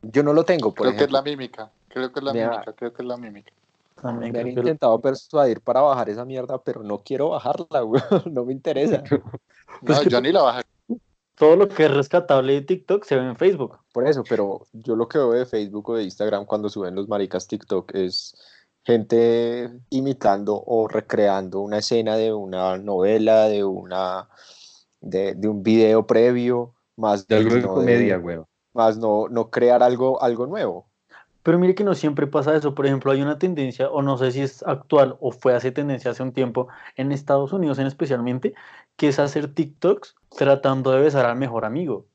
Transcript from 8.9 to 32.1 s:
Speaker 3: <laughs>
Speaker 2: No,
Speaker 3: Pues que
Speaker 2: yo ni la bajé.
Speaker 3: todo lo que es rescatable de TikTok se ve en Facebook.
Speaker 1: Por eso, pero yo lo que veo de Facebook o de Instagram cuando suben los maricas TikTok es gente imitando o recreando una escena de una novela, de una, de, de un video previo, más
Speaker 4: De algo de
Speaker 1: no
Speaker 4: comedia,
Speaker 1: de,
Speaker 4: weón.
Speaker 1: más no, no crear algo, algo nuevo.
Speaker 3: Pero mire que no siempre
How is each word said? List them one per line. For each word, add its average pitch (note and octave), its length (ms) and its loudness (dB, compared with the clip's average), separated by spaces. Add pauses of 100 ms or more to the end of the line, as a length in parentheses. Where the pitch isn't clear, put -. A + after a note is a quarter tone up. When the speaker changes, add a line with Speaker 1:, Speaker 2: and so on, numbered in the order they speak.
Speaker 3:
<laughs> - 340 -2 (400)
Speaker 2:
No, B2 40 -8
Speaker 3:
Pues D3 140 4
que C#3+ 100 4
Speaker 2:
yo B2 100 4
ni C#3+ 120 0
la F#3 100 6
bajé. B2 200 2 (760)
Speaker 3:
todo D#3 200 8
lo G3 120 4
que D#3+ 180 0
es D3 40 4
rescatable C#3 640 2
de C#3 100 0
TikTok F#3 420 -2
se C#3 120 0
ve B2+ 100 0
en A#2+ 100 -8
Facebook. D#3+ 420 0 (140)
Speaker 1:
Por B2+ 140 0
eso, C#3+ 220 0
pero G2+ 440 -2
yo A2+ 240 -4
lo A2+ 120 0
que D#3+ 100 -2
veo B2 140 2
de B2 140 0
Facebook G#2 440 -6
o A#2 60 -2
de A2 80 -2
Instagram G#2 420 -4
cuando G#2+ 220 -4
suben F#2 260 -8
los G2+ 140 -6
maricas G2 400 -4
TikTok - 460 -6
es F#2 400 -6 (500)
gente A#2 840 0 (200)
imitando G#2+ 760 -2
o A2+ 220 0
recreando G2 720 -2
una G#2 180 -4
escena A2 380 -2
de A2 160 0
una F#2 460 -4
novela, G#2+ 680 4
de G#2 160 0
una, F#2 640 -6 (720)
de, F#2+ 340 -4
de G2+ 140 -4
un G#2 140 -4
video A2 440 4
previo, A#2+ 680 2 (220)
más G#2 300 -2
Speaker 4:
De A2 100 2
algo A2 180 4
de G#2+ 80 2
Speaker 1:
no F#2+ 120 -4
Speaker 4:
comedia, A#2 440 2
Speaker 1:
de, F2 60 -8
Speaker 4:
weón. E2+ 220 -10 (280)
Speaker 1:
más A2+ 240 2
no, G#2+ 300 0
no A#2 220 -4
crear A#2+ 320 4
algo, B2+ 400 2
algo A#2+ 240 -2
nuevo. C3+ 400 -6 (560)
Speaker 3:
Pero E3+ 160 2
mire F3+ 160 4
que G#3 80 -4
no G3 140 0
siempre D3 320 -2